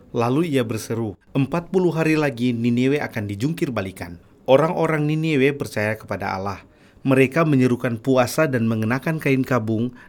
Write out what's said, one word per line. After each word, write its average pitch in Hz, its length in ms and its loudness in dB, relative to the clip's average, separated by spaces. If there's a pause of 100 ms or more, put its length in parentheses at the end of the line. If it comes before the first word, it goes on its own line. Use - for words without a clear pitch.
(120)
Lalu 131 400 0
ia 127 120 2
berseru, 110 520 -6 (160)
"Empat 170 400 -2
puluh 180 200 2
hari 156 240 0
lagi 123 360 0
Nineve 123 480 2
akan 113 280 -6
dijungkir 143 440 -4
balikan." 90 480 -8 (240)
Orang-orang 156 640 2
Nineve 151 480 2
percaya 107 400 -4
kepada 98 400 -6
Allah. 95 240 -6 (420)
Mereka 135 460 4
menyerukan 127 500 2
puasa 127 480 2
dan 120 220 0
mengenakan 113 480 -2
kain 139 260 0
kabung 113 540 -2 (120)